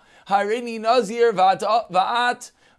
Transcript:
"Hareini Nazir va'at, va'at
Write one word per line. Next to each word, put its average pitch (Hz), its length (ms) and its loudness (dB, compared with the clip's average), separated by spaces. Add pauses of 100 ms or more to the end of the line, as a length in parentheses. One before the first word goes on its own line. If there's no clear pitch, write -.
(280)
"Hareini 220 500 -2
Nazir 233 540 2
va'at, 190 300 2 (280)
va'at 233 600 -2 (280)